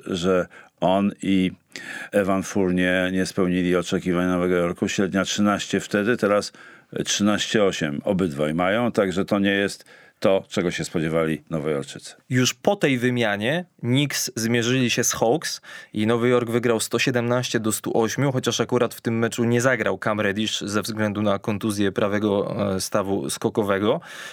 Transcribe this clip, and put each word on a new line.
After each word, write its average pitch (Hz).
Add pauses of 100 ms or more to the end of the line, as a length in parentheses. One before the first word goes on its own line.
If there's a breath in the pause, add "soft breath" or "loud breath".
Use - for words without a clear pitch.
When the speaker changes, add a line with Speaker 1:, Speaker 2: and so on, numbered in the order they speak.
Speaker 1:
że 90 (340 loud breath)
on 98 (100)
i 92 (600 loud breath)
Evan 95
Fournier 90
nie 95
spełnili 90
oczekiwań 90
Nowego 90
Jorku. 87
Średnia 95
trzynaście 101
wtedy, 104
teraz 101 (540 loud breath)
trzynaście 104
osiem 80
obydwaj 78
mają, 98
także 95
to 104
nie 101
jest 98 (340 loud breath)
to, 98
czego 87
się 82
spodziewali 80
Nowojorczycy. 73 (160)
Speaker 2:
Już 127
po -
tej 147
wymianie 120 (140)
Knicks 139
zmierzyli 120
się 117
z -
Hawks 123 (320 loud breath)
i 107
Nowy 117
Jork 120
wygrał 117
sto -
siedemnaście 123
do 110
stu -
ośmiu, 117
chociaż 123
akurat 117
w -
tym 113
meczu 117
nie 120
zagrał 107
Cam 107
Reddish 104
ze 101
względu 107
na 101
kontuzję 101
prawego, 101 (200)
e, 92
stawu 98
skokowego. 104 (320 loud breath)